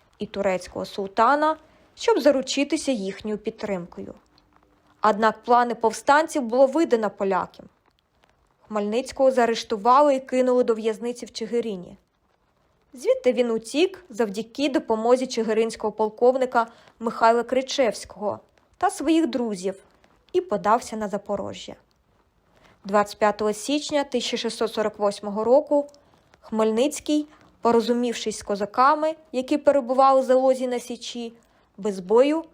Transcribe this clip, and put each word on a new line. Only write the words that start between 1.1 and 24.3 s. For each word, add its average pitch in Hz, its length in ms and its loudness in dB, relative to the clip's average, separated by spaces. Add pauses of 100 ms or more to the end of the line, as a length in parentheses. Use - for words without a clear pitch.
щоб 440 260 2
заручитися 277 720 0
їхньою 208 460 -6
підтримкою. 196 760 -10 (880)
Однак 214 400 2
плани 240 320 2
повстанців 285 680 0
було 247 240 4
видано 247 440 0
полякам. 190 560 -4 (1000)
Хмельницького 226 640 0
заарештували 240 840 2
і 262 60 -2
кинули 254 440 0
до 226 100 0
в'язниці 220 520 -6
в - 60 -18
Чигирині. 220 640 -6 (960)
Звідти 311 400 0
він 240 180 0
утік 269 600 -2
завдяки 226 580 -4
допомозі 240 580 2
чигиринського 220 640 -2
полковника 240 720 0 (320)
Михайла 226 440 2
Кричевського 233 1000 -4 (380)
та 392 120 2
своїх 320 360 2
друзів 208 480 -4 (580)
і 359 80 0
подався 214 560 -2
на 214 120 -6
Запорожжя. 196 640 -8 (1120)
Двадцять 202 340 0
п'ятого 208 340 0
січня 285 520 -4
тисяча 240 320 -4